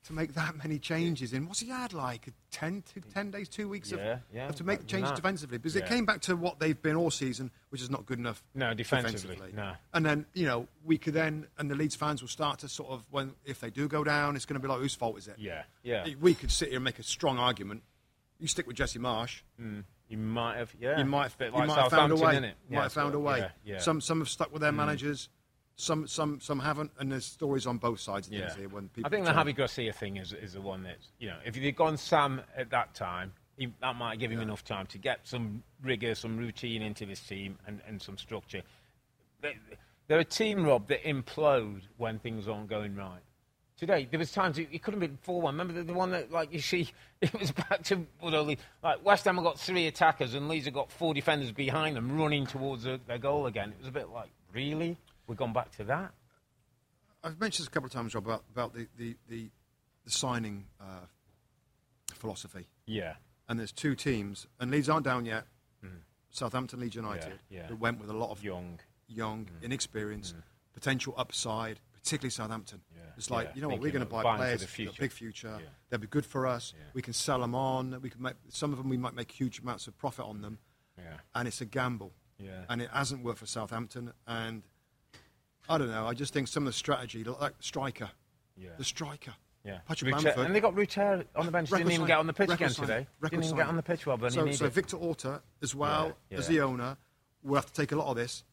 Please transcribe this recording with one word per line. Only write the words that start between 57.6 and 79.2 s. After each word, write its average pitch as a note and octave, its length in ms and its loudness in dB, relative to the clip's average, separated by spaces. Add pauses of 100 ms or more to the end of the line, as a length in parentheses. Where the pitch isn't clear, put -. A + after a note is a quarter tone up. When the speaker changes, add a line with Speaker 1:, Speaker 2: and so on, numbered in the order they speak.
Speaker 1:
this C3 40 -8
a - 20 -10
couple C3 160 0
of B2+ 60 -10
times, A#2 220 -4
Rob, G#2+ 120 -2
about, A2+ 260 -2
about A#2+ 220 -2
the, A#2 120 -8 (100)
the, A#2+ 200 -8 (120)
the, A2+ 220 -10 (540)
the A#2 60 -8
signing, A2 560 -2 (140)
uh, F#2 260 -16 (1080)
philosophy. F#2 520 -10 (200)
Speaker 2:
Yeah. F#2+ 280 -4 (340)
Speaker 1:
And A#2 100 -2
there's A2 140 -6
two D3 220 0
teams, G#2 520 -2 (140)
and B2 100 -2
Leeds C#3+ 180 2
aren't D#3 160 4
down B2+ 220 2
yet. A2 180 -4 (400)
Speaker 2:
Mm. F#2+ 60 -12 (400)
Speaker 1:
Southampton, B2 500 -4
Leeds A#2 140 -6
United, G2 440 -8 (120)
Speaker 2:
Yeah, F#2+ 120 -12
yeah. E2 60 -10
Speaker 1:
that A#2 100 -8
went A#2 220 0
with G#2 100 -10
a G#2+ 40 -6
lot A2 160 -2
of G#2 120 -10
Speaker 2:
Young. F2+ 360 -6 (300)
Speaker 1:
young, A2 380 -4
Speaker 2:
Mm. E2+ 180 -16
Speaker 1:
inexperienced, G#2+ 720 -4
Speaker 2:
Mm. E2 60 -16 (300)
Speaker 1:
potential C3 460 0
upside, A2+ 640 -2 (120)
particularly - 380 -2
Southampton. G#2+ 500 -6 (160)
Speaker 2:
Yeah, E2+ 60 -20 (140)
Speaker 1:
It's - 140 -6
like, A2+ 180 2
Speaker 2:
yeah. - 80 -12
Speaker 1:
you C3+ 60 -6
know D3+ 60 -2
what, B2 100 0
we're C3 120 0
Speaker 2:
Thinking C3+ 100 2
Speaker 1:
gonna B2 40 0
Speaker 2:
of G#2+ 60 -8
Speaker 1:
buy A2+ 120 0
Speaker 2:
buying A2+ 160 6
for B2+ 60 2
Speaker 1:
players A#2+ 160 2
Speaker 2:
the F#2+ 60 -6
Speaker 1:
that - 40 -12
got - 40 -14
Speaker 2:
future. - 280 -4
Speaker 1:
big C3 100 -2
future. A2 480 -10
Speaker 2:
Yeah. D#2 80 -14 (220)
Speaker 1:
They'll A#2 100 0
be G#2+ 60 -8
good D3 200 0
for C3 200 0
us. A#2+ 300 -2
Speaker 2:
Yeah. D2+ 80 -18 (100)
Speaker 1:
We C3 80 -4
can A#2+ 100 -8
sell C3 320 2
'em A#2 100 0
on. C3 460 0
We C3 100 -8
can A#2+ 120 -14
make, B2+ 140 -4 (120)
some D3 240 -2
of C3 60 -2
'em C3 100 -4
we C3 80 2
might B2 180 -2
make A#2 160 -8